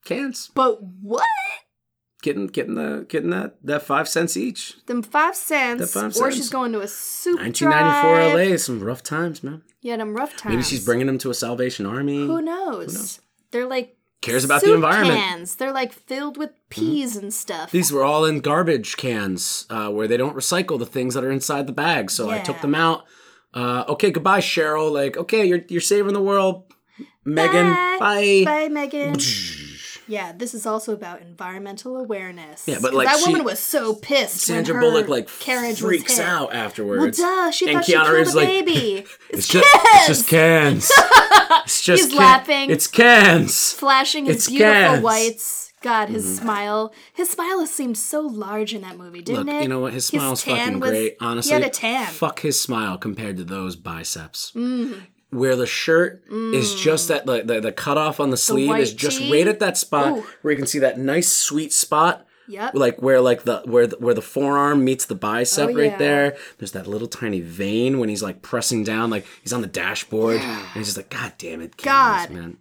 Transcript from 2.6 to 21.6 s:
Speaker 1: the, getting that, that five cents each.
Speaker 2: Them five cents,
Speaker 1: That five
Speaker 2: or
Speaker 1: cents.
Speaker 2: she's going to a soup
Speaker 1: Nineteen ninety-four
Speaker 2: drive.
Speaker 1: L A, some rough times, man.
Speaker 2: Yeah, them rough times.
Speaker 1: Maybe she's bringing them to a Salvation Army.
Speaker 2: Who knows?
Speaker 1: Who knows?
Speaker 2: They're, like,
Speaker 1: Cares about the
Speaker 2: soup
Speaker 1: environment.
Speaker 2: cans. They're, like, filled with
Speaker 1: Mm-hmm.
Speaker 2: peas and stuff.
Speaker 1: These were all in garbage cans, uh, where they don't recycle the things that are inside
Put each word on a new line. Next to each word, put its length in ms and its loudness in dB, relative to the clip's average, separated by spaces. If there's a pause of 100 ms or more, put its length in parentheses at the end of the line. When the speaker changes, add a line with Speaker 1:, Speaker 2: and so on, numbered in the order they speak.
Speaker 1:
the, 320 -8
getting 220 -4
that, 340 -6
that 180 -4
five 260 -2
cents 280 -2
each. 400 -8 (100)
Speaker 2:
Them 160 -6
five 320 0
cents, 460 -4
Speaker 1:
That 80 -4 (120)
five 120 -6
Speaker 2:
or 180 0
Speaker 1:
cents. 60 -4
Speaker 2:
she's 120 -6
going 240 -4
to 80 -4
a 80 -8
soup 520 -6
Speaker 1:
Nineteen 300 -2
ninety-four 440 4
Speaker 2:
drive. 180 4
Speaker 1:
L 60 2
A, 200 2
some 220 -4
rough 220 -6
times, 400 -6
man. 200 -12 (200)
Speaker 2:
Yeah, 140 -6
them 180 -8
rough 220 -6
times. 180 -6
Speaker 1:
Maybe 80 -2
she's 220 -6
bringing 240 0
them 100 -2
to 120 -6
a 40 -6
Salvation 500 -6
Army. 420 -4
Speaker 2:
Who 140 -2
knows? 520 -8
Speaker 1:
Who 60 -10
knows? 220 -12 (300)
Speaker 2:
They're, 160 -6
like, 300 -8 (260)
Speaker 1:
Cares 200 -2
about 200 2
the 60 6
Speaker 2:
soup 80 8
Speaker 1:
environment. 440 2
Speaker 2:
cans. 360 -8
They're, 160 -6
like, 200 -4
filled 460 -10
with 120 -6
Speaker 1:
Mm-hmm. 300 -16
Speaker 2:
peas 360 -2
and 160 -10
stuff. 380 -10
Speaker 1:
These 220 0
were 100 0
all 220 2
in 160 0
garbage 560 -2
cans, 760 -6
uh, 200 -6
where 180 -2
they 80 2
don't 180 -2
recycle 440 -2
the 80 -4
things 280 -4
that 100 -4
are 60 -2
inside 380 -4